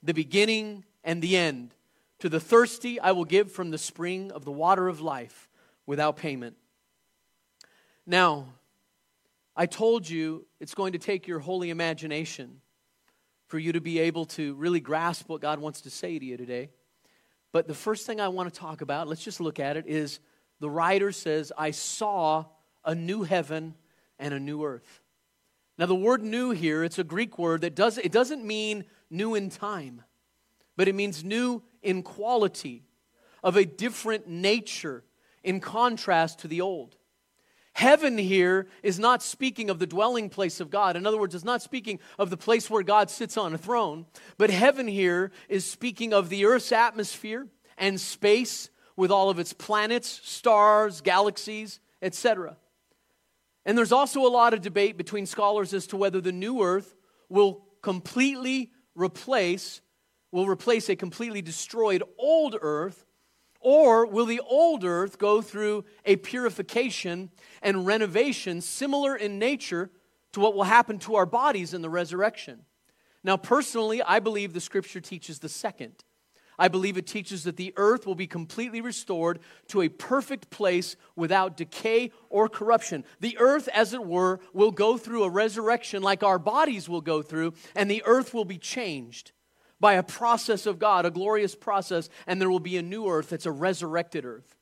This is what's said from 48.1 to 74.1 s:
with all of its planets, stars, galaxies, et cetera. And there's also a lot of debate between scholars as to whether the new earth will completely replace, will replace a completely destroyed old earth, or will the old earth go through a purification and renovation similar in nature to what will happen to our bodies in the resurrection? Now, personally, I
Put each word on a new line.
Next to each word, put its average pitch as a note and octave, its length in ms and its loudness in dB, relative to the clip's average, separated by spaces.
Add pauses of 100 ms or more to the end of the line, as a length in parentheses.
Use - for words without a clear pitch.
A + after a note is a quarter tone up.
with F#3 140 2
all G3 220 4
of F3 80 -2
its E3+ 140 -6
planets, G#3+ 680 -2
stars, G#3 800 4
galaxies, G#3 800 0 (200)
et F#3 140 -4
cetera. F#3 440 -2 (1080)
And G#3+ 120 2
there's A3+ 160 4
also C4+ 340 4
a - 0 -
lot A#3+ 260 6
of A3 60 0
debate G3+ 380 0
between G3 280 -6
scholars G3+ 480 0
as F#3+ 140 -4
to G3+ 100 -8
whether F#3+ 220 2
the F3+ 140 -2
new G#3+ 280 -2
earth F#3+ 320 0 (360)
will G3 360 4 (160)
completely B3+ 920 -2 (200)
replace, F#3 840 -2 (520)
will F#3 160 0
replace A3+ 420 0
a F#3 80 2
completely G3+ 440 -8
destroyed F#3 640 -2 (160)
old D4 420 4
earth, D#3 440 -4 (560)
or B3+ 440 8
will A3 200 2
the A#3 160 -2
old D4 420 4
earth F3+ 340 -2
go G#3 240 4
through G#3 440 -4 (180)
a G3+ 140 4
purification G3 1120 -4 (300)
and G3 240 2
renovation G#3 760 0
similar C#4 560 -2
in G3+ 240 -6
nature A3 500 -2 (440)
to G3+ 80 -2
what G#3+ 120 4
will G3 100 0
happen A3 360 4
to A3 160 -4
our F#3+ 100 6
bodies G#3 480 0
in F3+ 80 -8
the E3 80 -8
resurrection? F3 760 -4 (580)
Now, F#3+ 140 2
personally, A3+ 640 0
I F#3+ 160 4